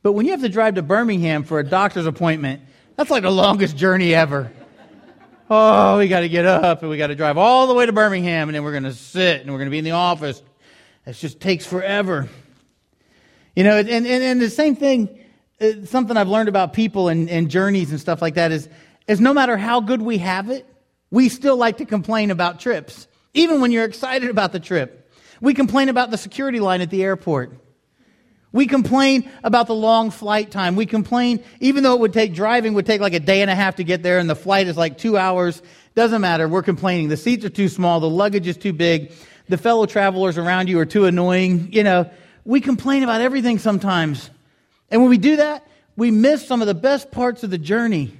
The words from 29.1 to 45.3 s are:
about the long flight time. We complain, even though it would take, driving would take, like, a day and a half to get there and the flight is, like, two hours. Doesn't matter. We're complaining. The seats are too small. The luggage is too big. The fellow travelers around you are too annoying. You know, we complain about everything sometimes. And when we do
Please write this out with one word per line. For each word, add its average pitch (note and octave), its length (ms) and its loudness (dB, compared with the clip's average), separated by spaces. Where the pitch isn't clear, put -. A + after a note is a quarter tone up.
about A#3 240 2
the A3+ 80 -4
long A3 360 2
flight G#3+ 400 -4
time. F#3 260 -2
We G#3+ 100 -2
complain, A#3+ 560 -2
even C4+ 220 2
though B3+ 120 4
it A#3+ 60 0
would A3 120 2
take, A3 220 0
driving A3 400 -2
would G3 100 0
take, G#3+ 160 0
like, G3 140 0
a E3+ 60 0
day G3 200 2
and G3 100 0
a F#3 40 0
half F#3+ 220 -2
to F#3 80 -6
get F3 180 -2
there F3+ 160 2
and E3+ 100 0
the D#3 60 0
flight G3 320 0
is, E3 100 -6
like, D#3+ 220 -2
two A3+ 180 -2
hours. F3+ 460 -2
Doesn't A3+ 260 2
matter. E3+ 260 0
We're F3 160 0
complaining. F3 460 -2
The D3+ 80 -2
seats A3+ 300 -2
are F#3 40 -6
too G3 180 0
small. F3 320 0
The D#3+ 100 0
luggage G3 360 0
is F3+ 120 -6
too F#3+ 160 -4
big. E3 380 0
The F#3 80 0
fellow A3+ 300 2
travelers F#3+ 500 0
around F3+ 320 -2
you F3+ 120 2
are D#3 60 2
too G3 200 2
annoying. F3+ 640 0
You G#3+ 100 2
know, F3+ 280 2
we B3 160 2
complain C4+ 420 0
about A#3 200 0
everything B3 360 0
sometimes. F3+ 680 -2
And A#3 100 4
when B3+ 80 6
we B3 80 6
do C#4+ 200 4